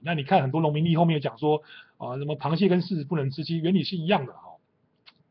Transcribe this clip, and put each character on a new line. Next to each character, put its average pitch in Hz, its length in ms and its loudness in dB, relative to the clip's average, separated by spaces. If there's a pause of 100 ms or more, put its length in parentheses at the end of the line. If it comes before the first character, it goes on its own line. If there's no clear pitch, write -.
那 165 120 -6
你 147 100 -4
看 175 180 4
很 131 100 -2
多 156 100 0
农 151 120 2
民 156 120 0
历 170 100 2
后 170 100 4
面 165 100 4
有 147 40 0
讲 - 180 -6
说， 151 240 2 (360)
呃， 123 200 -10
什 143 80 -8
么 147 120 -6
螃 156 200 -2
蟹 196 120 4
跟 180 120 4
柿 180 140 -4
子 147 80 -4
不 156 140 -4
能 139 120 0
吃， 147 140 -8
其 165 120 -4
实 160 60 -2
原 175 120 2
理 170 100 4
是 190 140 -6
一 160 80 -6
样 214 200 2
的 - 80 -14
哈。 - 240 -20 (720)